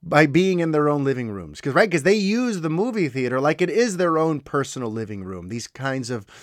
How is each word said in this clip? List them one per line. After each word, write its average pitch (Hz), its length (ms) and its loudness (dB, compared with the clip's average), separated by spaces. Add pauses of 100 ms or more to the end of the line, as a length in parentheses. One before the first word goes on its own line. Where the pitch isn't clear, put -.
by 156 240 4
being 175 340 2
in 165 100 0
their 151 180 2
own 147 160 0
living 127 260 -2
rooms. 87 300 -10
'Cause, 135 140 -4
right, 196 160 4
'cause 156 140 0
they 190 100 6
use 214 460 0
the 160 100 -2
movie 196 380 0
theater 127 320 -2
like 160 200 2
it 175 100 0
is 214 260 2
their 165 220 2
own 156 220 0
personal 131 500 -4
living 107 340 -6
room. 92 240 -10
These 113 180 -8
kinds 131 440 -6
of 113 160 -8 (160)